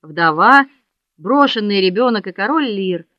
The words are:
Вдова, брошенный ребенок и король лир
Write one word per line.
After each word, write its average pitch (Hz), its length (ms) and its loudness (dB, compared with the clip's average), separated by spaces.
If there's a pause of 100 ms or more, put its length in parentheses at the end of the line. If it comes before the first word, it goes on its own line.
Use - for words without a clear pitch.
Вдова, 170 640 2 (480)
брошенный 214 640 0
ребенок 196 480 0
и 185 60 -14
король 269 320 -2
лир 190 420 -6 (120)